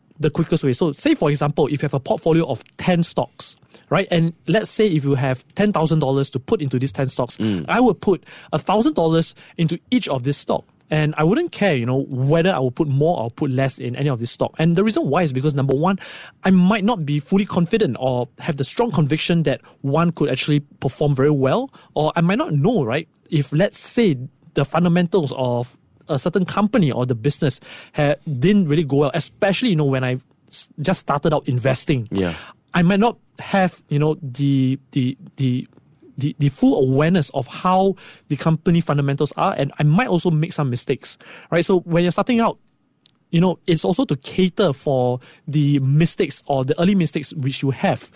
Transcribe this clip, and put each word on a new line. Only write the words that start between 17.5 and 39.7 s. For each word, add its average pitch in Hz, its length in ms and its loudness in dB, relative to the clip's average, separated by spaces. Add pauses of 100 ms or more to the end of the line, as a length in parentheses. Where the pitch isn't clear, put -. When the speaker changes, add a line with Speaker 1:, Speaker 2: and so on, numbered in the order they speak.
Speaker 1:
or 123 260 -2 (120)
have 156 180 -4
the 139 80 -4
strong 233 260 -2
conviction 160 520 0
that 139 180 0 (220)
one 160 300 0
could 147 180 -2
actually 147 300 0 (200)
perform 147 340 0
very 135 160 2
well. 151 400 0 (220)
Or 151 240 0
I 170 60 2
might 185 160 2
not 294 160 -2
know, 160 300 2
right, 127 220 -4 (220)
if, 147 240 -2
let's 160 260 0
say, 196 380 0 (380)
the 147 100 2
fundamentals 170 720 0
of 120 400 -4 (320)
a 147 100 -2
certain 180 280 0
company 202 440 2
or 123 140 -2
the 127 100 -2
business 131 460 -2 (340)
ha-, 147 200 2 (240)
didn't 185 300 4
really 156 160 2
go 135 120 -2
well, 143 160 2
especially, 196 560 -2
you 180 80 2
know, 156 80 2
when 131 200 0
I 127 120 -2 (320)
s-, - 220 -10 (100)
just 185 200 -2
started 190 340 0
out 143 120 -2
investing. 127 640 -2
Speaker 2:
Yeah. 95 220 0 (400)
Speaker 1:
I 175 80 0
might 190 200 4
not 220 180 2 (220)
have, 185 500 0
you 147 80 0
know, 156 240 0
the, 135 560 0 (140)
the, 131 260 -2 (180)
the, 127 320 -2 (480)
the, 135 240 -4
the 143 80 2
full 254 340 2
awareness 147 480 2
of 127 160 -4
how 185 480 0 (320)
the 147 100 -4
company 165 440 2
fundamentals 143 560 -2
are, 175 200 0
and 139 220 -2